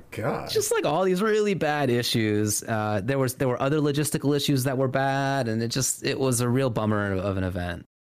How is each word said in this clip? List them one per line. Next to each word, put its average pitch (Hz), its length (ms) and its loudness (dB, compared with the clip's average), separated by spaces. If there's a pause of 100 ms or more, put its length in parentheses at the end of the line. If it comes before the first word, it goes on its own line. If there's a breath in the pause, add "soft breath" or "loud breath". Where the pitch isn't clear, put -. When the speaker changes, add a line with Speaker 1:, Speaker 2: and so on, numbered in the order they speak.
(120)
Speaker 1:
God. - 380 -4
Speaker 2:
just, - 220 -2
like, 453 140 0
all 156 180 0
these 185 180 0
really 214 320 2
bad 147 380 0
issues. 107 720 0
Uh, 107 400 -2
there 135 160 0
was, 127 160 0
there 135 120 0
were 123 140 0
other 139 160 2
logistical 147 580 0
issues 139 280 2
that 131 140 0
were 135 100 2
bad, 135 600 0
and 110 140 0
it 117 60 0
just, 127 360 -2
it 135 160 -2
was 131 220 2
a 123 80 2
real 131 220 2
bummer 107 420 0
of 95 240 0
an 95 60 0
event. 87 420 -4 (280)